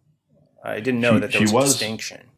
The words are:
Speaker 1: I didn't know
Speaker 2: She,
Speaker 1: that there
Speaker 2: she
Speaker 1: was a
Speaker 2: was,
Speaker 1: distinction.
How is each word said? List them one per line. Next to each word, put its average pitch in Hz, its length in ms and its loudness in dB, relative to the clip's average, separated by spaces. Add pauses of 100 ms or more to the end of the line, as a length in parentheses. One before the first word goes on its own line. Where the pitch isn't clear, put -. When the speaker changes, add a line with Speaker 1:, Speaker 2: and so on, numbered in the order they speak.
(640)
Speaker 1:
I 107 180 -8
didn't 123 200 -2
know 120 140 4
Speaker 2:
She, 101 60 4
Speaker 1:
that 104 100 -4
there 107 80 0
Speaker 2:
she 104 60 4
Speaker 1:
was 104 60 2
a 113 40 4
Speaker 2:
was, 139 180 4
Speaker 1:
distinction. 110 480 -8 (160)